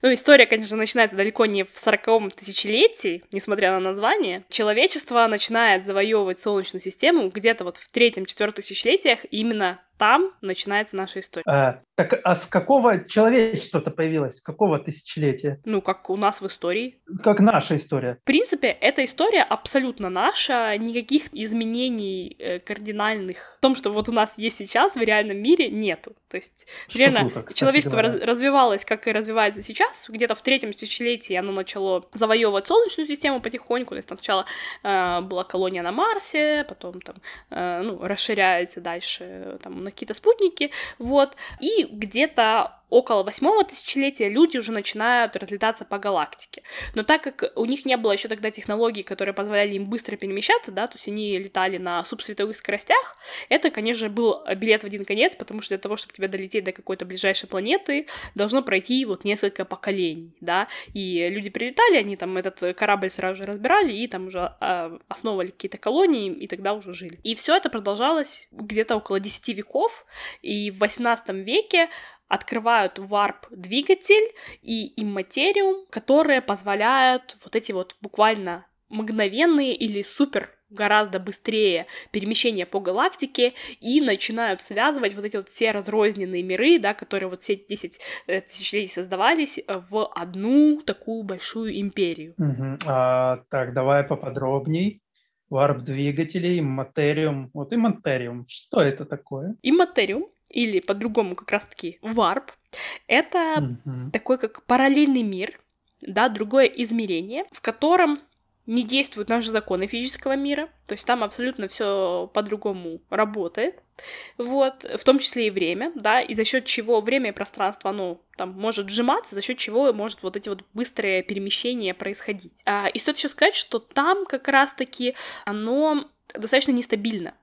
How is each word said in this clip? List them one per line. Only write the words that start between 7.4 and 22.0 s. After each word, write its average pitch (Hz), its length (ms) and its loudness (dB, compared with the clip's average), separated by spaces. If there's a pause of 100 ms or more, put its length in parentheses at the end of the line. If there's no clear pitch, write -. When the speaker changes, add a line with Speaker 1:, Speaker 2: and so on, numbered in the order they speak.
Speaker 1:
вот 180 120 -8
в - 140 -20
третьем-четвёртом 214 720 2
тысячелетиях 247 560 2 (100)
именно 208 500 -2 (200)
там 294 320 4 (100)
начинается 202 540 -4
наша 190 240 -6
история. - 260 -10
Speaker 2:
А, 135 360 2 (140)
так, - 280 2
а 180 100 4
с - 140 -2
какого 226 600 4
человечества-то 220 840 2
появилось? 160 460 -2
С - 40 -20
какого 165 380 0
тысячелетия? 143 840 -4
Speaker 1:
Ну, 214 160 0
как - 280 -4
у 190 60 0
нас 202 260 0
в 196 60 -8
истории. 208 540 -4 (200)
Speaker 2:
Как 202 200 4
наша 196 340 4
история. 127 460 -4
Speaker 1:
В - 40 -12
принципе, 285 440 2
эта - 340 2
история 330 400 2
абсолютно 240 680 -2
наша, 220 680 0
никаких 233 460 0 (100)
изменений, 220 1040 -4